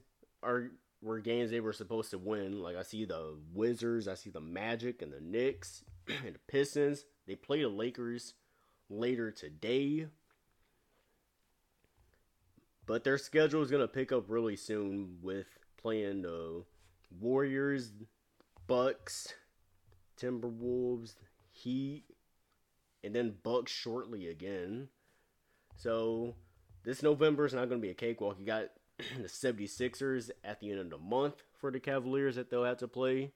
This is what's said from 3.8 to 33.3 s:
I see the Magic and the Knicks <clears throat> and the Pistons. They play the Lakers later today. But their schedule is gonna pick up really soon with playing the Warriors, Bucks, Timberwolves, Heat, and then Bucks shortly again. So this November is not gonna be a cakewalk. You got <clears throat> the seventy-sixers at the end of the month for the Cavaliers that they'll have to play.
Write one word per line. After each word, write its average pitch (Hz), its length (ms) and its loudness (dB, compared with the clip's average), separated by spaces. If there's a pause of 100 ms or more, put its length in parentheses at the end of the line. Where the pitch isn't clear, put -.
I 95 60 -2
see 95 160 -12
the 87 100 -8
Magic 113 640 -4
and 73 100 -10
the 69 80 -12
Knicks 113 640 -2 (120)
<clears throat> - 120 -20
and 143 260 -6
the - 120 -20
Pistons. 147 580 2 (220)
They 95 80 -6
play 151 280 0
the 131 60 4
Lakers 120 680 -4 (540)
later 117 420 0
today. 131 760 0 (2750)
But 113 180 0
their 135 140 4
schedule 156 440 6
is 131 80 0
gonna 135 180 4
pick 135 240 -2
up 120 160 4
really 113 280 2
soon 98 680 -2
with 95 240 -4 (300)
playing 101 460 0
the 82 420 -6 (540)
Warriors, 135 720 2 (760)
Bucks, - 680 2 (840)
Timberwolves, 123 920 -2 (360)
Heat, 135 540 -4 (1000)
and 104 120 -6
then 117 280 2
Bucks 120 300 2
shortly 113 560 -4
again. 95 600 -6 (880)
So 113 580 0 (500)
this 127 180 -4
November 151 440 6
is 131 80 0
not 127 140 0
gonna 123 120 2
be 104 100 -2
a 92 40 -6
cakewalk. 110 440 -2
You 98 80 -8
got 110 240 0 (240)
<clears throat> - 260 -8
the 95 80 -6
seventy-sixers 123 1000 -2 (120)
at 104 180 -8
the 104 100 -6
end 98 100 -2
of 87 100 -6
the 71 80 -10
month 117 440 2 (160)
for 139 120 -2
the 127 100 -4
Cavaliers 135 560 2
that 123 140 -4
they'll 123 140 4
have 123 140 2
to 123 100 -4
play. 131 480 2